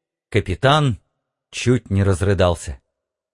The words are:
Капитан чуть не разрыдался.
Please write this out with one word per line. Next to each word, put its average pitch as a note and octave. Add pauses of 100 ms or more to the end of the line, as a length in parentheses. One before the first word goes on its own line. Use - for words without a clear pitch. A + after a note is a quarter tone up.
(300)
Капитан C3 (500)
чуть -
не G2
разрыдался. F#2 (520)